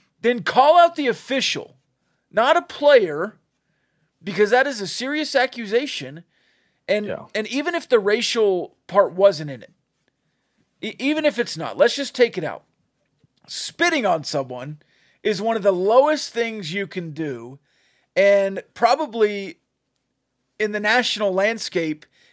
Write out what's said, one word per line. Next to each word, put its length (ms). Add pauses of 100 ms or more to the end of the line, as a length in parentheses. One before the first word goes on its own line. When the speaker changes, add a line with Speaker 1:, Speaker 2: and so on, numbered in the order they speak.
(220)
Speaker 1:
then 220
call 340
out 180
the 120
official, 720 (540)
not 260
a 40
player, 760 (840)
because 260
that 180
is 140
a 60
serious 480
accusation. 880 (640)
And, 180
Speaker 2:
Yeah. 200 (100)
Speaker 1:
and 120
even 280
if 120
the 120
racial 760 (120)
part 260
wasn't 380
in 120
it, 80 (1120)
e-, 180
even 260
if 120
it's 200
not, 200
let's 180
just 200
take 220
it 60
out. 200 (840)
Spitting 580
on 180
someone 560 (440)
is 180
one 140
of 80
the 80
lowest 640
things 400
you 140
can 240
do, 480 (560)
and 460 (120)
probably 880 (1000)
in 120
the 80
national 540
landscape 720 (280)